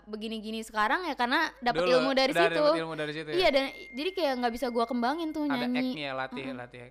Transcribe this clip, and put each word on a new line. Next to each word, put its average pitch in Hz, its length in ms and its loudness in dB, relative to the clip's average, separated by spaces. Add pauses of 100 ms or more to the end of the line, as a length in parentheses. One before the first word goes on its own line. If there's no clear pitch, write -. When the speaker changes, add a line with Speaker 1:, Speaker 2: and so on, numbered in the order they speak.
Speaker 1:
begini-gini 220 640 -8
sekarang 233 400 0
ya 302 80 -2
karena 262 480 0
dapet 226 240 2
Speaker 2:
Dulu, 214 80 4
Speaker 1:
ilmu 254 180 4
dari 262 220 2
Speaker 2:
udah 170 100 4
Speaker 1:
situ. 165 160 4
Speaker 2:
dapet 165 220 4
ilmu 165 160 -6
dari 151 160 -4
situ 151 160 -8
ya? 151 80 -2
Speaker 1:
Iya, 359 120 4
dan 269 200 4
i-, - 240 -14
jadi 294 180 -4
kayak 311 300 0
nggak 240 120 0
bisa 247 160 -4
gua 233 160 0
kembangin 269 440 0
tuh 302 160 -2
Speaker 2:
Ada 277 160 0
Speaker 1:
nyanyi. 247 160 0 (100)
Speaker 2:
act-nya, 151 240 -4
latihan, 131 380 -6
Speaker 1:
Mm-mm. 127 100 -8
Speaker 2:
latihan. 123 320 -14